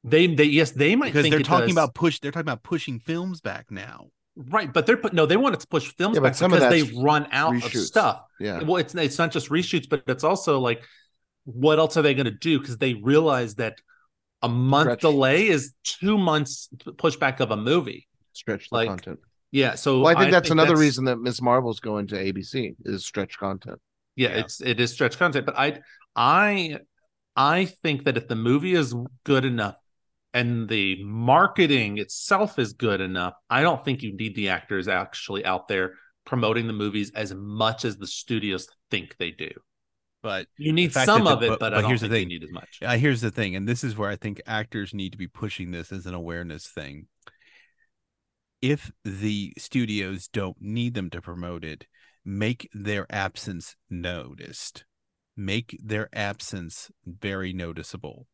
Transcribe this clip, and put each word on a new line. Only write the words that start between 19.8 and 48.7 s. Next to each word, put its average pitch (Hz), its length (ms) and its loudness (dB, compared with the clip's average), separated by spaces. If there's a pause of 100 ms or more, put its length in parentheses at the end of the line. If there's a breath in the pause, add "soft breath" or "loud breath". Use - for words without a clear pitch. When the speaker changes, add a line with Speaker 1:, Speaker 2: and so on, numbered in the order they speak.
Speaker 3:
Well, 156 120 8
I - 60 4
think - 80 6
Speaker 1:
I - 40 4
Speaker 3:
that's 175 160 6
Speaker 1:
think 156 40 2
Speaker 3:
another 160 220 6
Speaker 1:
that's 156 60 6
Speaker 3:
reason 131 260 4
that 123 100 0
Miz 120 240 -4
Marvel's 123 400 2
going 104 280 -4
to 98 100 -4
A 95 140 -2
B 95 100 -6
C 110 320 -6 (100)
is 101 220 -6
stretch - 320 -6
content. 98 420 -8 (360)
Speaker 1:
Yeah, 127 140 2
Speaker 2:
Yeah. 107 100 -4
Speaker 1:
it's, - 200 -8
it 120 180 -2
is 120 140 2
stretch - 260 -2
content, 143 280 0
but - 120 -4
I, 147 220 0 (340 soft breath)
I, 170 640 2 (560)
I 156 300 4 (180)
think 139 220 -2
that 120 140 2
if - 100 -8
the 117 80 -2
movie 143 380 2
is 131 200 2 (300)
good 135 220 4
enough 110 300 -2 (580)
and 120 340 0
the 98 340 0
marketing 123 960 2
itself 196 600 -2
is 113 160 -2
good 101 260 0
enough, 92 320 -4 (160)
I 127 140 2
don't 160 220 2
think 131 180 -4
you 107 120 -8
need 107 200 -8
the 101 160 -4
actors 92 380 -4
actually 98 580 -4
out 92 220 -4
there 92 260 -2 (320 soft breath)
promoting 113 400 0
the 113 80 -6
movies 104 400 -4
as 107 200 -8
much 107 520 -4
as 107 100 -4
the 98 100 -14
studios 104 600 -6 (220)
think - 280 -6
they 87 120 -6
do. - 180 -12 (720)
Speaker 2:
But 98 240 -8 (120)
Speaker 1:
You 151 140 -2
need 170 160 2
Speaker 2:
the - 60 -4
fact 131 120 4
Speaker 1:
some 214 180 6
Speaker 2:
that 147 100 6
Speaker 1:
of 110 60 0
Speaker 2:
the, 117 60 2
Speaker 1:
it, - 40 4
Speaker 2:
but, - 100 -2
Speaker 1:
but 110 120 -2
I 107 40 0
Speaker 2:
but 107 60 4
Speaker 1:
don't 110 80 2
Speaker 2:
here's 120 120 2
the 107 60 -4
Speaker 1:
think 101 240 0
you 82 60 -10
Speaker 2:
thing. - 20 -12
Speaker 1:
need 80 40 -14
as 78 80 -16
much. - 300 -16
Speaker 2:
Uh, 120 160 0
here's 127 240 2
the 110 80 -2
thing, 95 260 -4
and 98 120 -4
this 123 160 -2
is 110 120 -4
where 104 140 -2
I 101 60 -6
think 104 300 -8
actors 107 460 -8
need 95 200 -8
to 101 60 -20
be 90 100 -10
pushing 95 420 -10
this 85 220 -10
as 90 120 -12
an 90 100 -10
awareness 85 520 -10
thing. 73 400 -16 (1600 soft breath)
If 143 280 -2 (140)